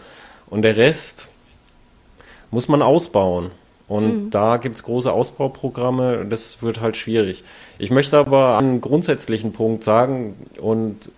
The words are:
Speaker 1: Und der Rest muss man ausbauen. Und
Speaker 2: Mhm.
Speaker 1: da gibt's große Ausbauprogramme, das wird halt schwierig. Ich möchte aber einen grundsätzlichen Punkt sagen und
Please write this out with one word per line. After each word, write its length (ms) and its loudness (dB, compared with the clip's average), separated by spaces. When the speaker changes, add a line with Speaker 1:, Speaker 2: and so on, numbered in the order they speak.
Speaker 1:
Und 140 -2
der 140 4
Rest 500 0
muss 180 -4
man 140 4
ausbauen. 680 2
Und 380 -2
Speaker 2:
Mhm. 40 -12
Speaker 1:
da 280 2
gibt's 240 -10
große 300 -2
Ausbauprogramme, 1160 -2
das 340 -8
wird 180 -4
halt 160 -2
schwierig. 460 -2
Ich 120 -6
möchte 280 4
aber 400 4
einen 220 2
grundsätzlichen 720 -2
Punkt 300 -2
sagen 520 0
und 580 -4